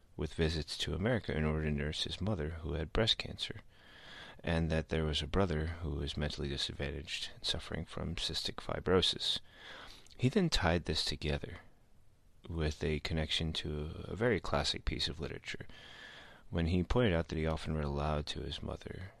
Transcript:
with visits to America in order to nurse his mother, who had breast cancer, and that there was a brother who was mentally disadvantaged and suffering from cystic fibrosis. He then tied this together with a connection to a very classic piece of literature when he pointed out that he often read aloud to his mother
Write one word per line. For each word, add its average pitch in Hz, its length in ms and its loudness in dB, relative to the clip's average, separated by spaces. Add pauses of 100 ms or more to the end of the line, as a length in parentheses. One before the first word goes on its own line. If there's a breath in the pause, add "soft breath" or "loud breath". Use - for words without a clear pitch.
(160)
with 78 180 -2
visits 80 440 0
to - 160 -2
America 98 420 0
in 78 80 2
order 78 180 2
to 76 80 2
nurse 73 320 0
his - 180 4
mother, 85 420 2
who 82 100 0
had 78 200 0
breast - 260 8
cancer, - 420 -6 (800 loud breath)
and 82 280 4
that 80 180 2
there 80 160 2
was 78 180 0
a - 60 -4
brother 82 540 2
who 78 80 -2
was 71 260 -4
mentally 73 320 -2
disadvantaged 69 880 -4
and - 100 -8
suffering 76 380 -2
from 80 320 -6
cystic - 400 -4
fibrosis. - 840 2 (800 loud breath)
He 123 120 4
then 180 220 4
tied 85 360 4
this 78 180 0
together - 540 -2 (920)
with 80 340 0
a 78 180 2
connection 78 520 0
to 76 380 -4 (180)
a 87 80 -6
very 110 240 2
classic - 440 0
piece - 220 0
of 73 140 -6
literature - 460 -6 (840 loud breath)
when 85 160 2
he 90 160 4
pointed 110 320 4
out 82 140 2
that 76 100 -2
he 80 80 2
often 80 300 0
read 76 80 0
aloud 73 420 0
to - 140 -6
his 71 200 -6
mother - 600 -8